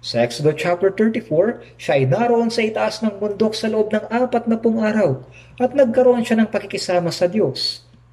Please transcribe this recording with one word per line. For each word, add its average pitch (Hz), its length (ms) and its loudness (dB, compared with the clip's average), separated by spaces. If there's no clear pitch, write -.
Sa 117 200 -2
Exodus 147 360 0
chapter 175 360 0
thirty-four, 220 720 0
siya 151 200 0
ay 131 80 2
naroon 233 400 2
sa 226 160 -2
itaas 214 400 -2
ng 208 160 -4
bundok 208 400 -2
sa 226 80 -4
loob 220 240 0
ng 214 160 -2
apat 240 400 -2
na 226 80 2
pung 226 240 0
araw 214 440 0
at 254 160 0
nagkaroon 247 480 4
siya 226 200 0
ng 214 80 0
pakikisama 190 600 -2
sa 180 160 0
Diyos. 175 560 -2